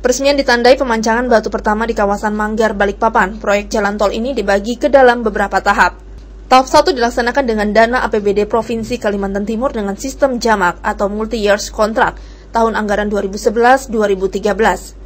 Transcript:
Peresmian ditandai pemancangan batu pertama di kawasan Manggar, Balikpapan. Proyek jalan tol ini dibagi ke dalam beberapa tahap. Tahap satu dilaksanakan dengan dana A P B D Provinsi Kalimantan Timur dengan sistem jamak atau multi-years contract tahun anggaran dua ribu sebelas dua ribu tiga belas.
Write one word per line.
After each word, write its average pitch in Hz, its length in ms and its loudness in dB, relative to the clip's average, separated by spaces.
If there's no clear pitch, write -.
Peresmian 269 320 2
ditandai 247 400 4
pemancangan 233 560 0
batu 220 160 2
pertama 220 400 -2
di 226 80 -4
kawasan 208 400 -2
Manggar, 214 400 -2
Balikpapan. 202 640 0
Proyek 208 320 -2
jalan 208 240 -2
tol 208 160 0
ini 240 240 -4
dibagi 202 400 -2
ke 285 160 0
dalam 247 320 6
beberapa 202 400 -2
tahap. 202 400 2
Tahap 262 160 6
satu - 240 4
dilaksanakan 240 560 0
dengan 214 240 -2
dana 226 320 2
A 220 80 -4
P 220 80 0
B 202 160 0
D 208 80 2
Provinsi 226 560 -4
Kalimantan 202 480 -2
Timur 233 240 -2
dengan 202 240 -4
sistem 269 400 -2
jamak 202 480 0
atau 214 240 -2
multi-years 208 640 -2
contract 214 480 0
tahun 226 240 0
anggaran 208 320 -2
dua 202 160 -2
ribu 196 160 -8
sebelas 240 480 2
dua 214 240 0
ribu 190 160 -2
tiga 196 240 -2
belas. 190 540 -2